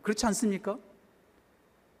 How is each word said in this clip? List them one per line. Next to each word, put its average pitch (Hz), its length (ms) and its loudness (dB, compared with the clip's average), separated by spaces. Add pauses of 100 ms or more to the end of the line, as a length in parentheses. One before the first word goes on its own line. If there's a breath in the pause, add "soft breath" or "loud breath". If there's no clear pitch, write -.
그렇지 214 240 0
않습니까? 202 520 0 (1200)